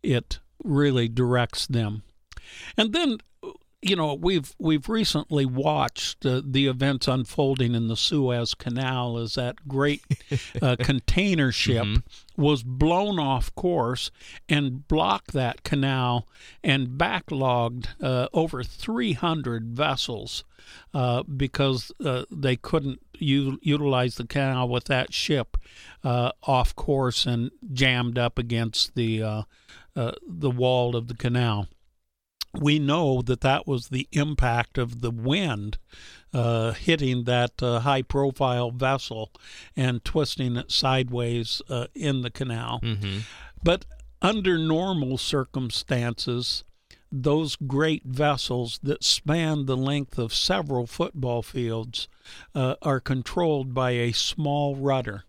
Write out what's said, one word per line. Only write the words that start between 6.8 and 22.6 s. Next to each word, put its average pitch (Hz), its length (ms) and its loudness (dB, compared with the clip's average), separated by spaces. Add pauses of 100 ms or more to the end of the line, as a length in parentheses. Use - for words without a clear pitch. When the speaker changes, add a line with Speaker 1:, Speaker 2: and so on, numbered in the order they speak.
Speaker 1:
unfolding 131 680 2
in 113 140 2
the 113 80 -2
Suez 123 560 0
Canal 123 640 -4
as 117 180 -4
that 127 320 -6
great, 139 340 0 (300)
Speaker 2:
<laughs> 123 300 -4
Speaker 1:
uh, 127 180 4
container 139 720 4
ship 117 320 2
Speaker 2:
Mm-hmm. - 580 0
Speaker 1:
was 143 220 4
blown 170 560 2
off 135 360 0
course 135 540 0 (380)
and 143 400 0
blocked 180 460 0
that 127 300 -2
canal 131 640 0 (360)
and 135 340 2
backlogged, 131 920 0 (140)
uh, 127 320 0
over 160 300 0
three 226 500 -2
hundred 127 520 -2 (100)
vessels, 123 680 -2 (480)
uh, 123 300 2
because, 135 680 -2 (140)
uh, 127 260 -2
they 135 240 0
couldn't 139 460 -2 (180)